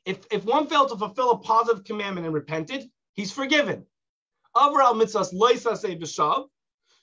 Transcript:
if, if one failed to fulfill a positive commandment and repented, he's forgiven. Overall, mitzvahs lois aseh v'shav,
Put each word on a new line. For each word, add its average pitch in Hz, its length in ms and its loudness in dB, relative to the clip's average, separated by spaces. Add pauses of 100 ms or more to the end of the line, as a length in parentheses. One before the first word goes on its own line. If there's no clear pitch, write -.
if, - 260 -8
if 196 140 -4
one 277 220 0
failed 277 240 2
to 226 60 -8
fulfill 214 360 0
a - 60 -2
positive 226 460 0
commandment 196 420 -6
and 160 80 -4
repented, 156 540 -6 (240)
he's 202 200 -8
forgiven. 269 520 0 (680)
Overall, 277 400 4
mitzvahs 208 380 0
lois 226 320 4
aseh 190 360 -4
v'shav, 165 440 -2 (580)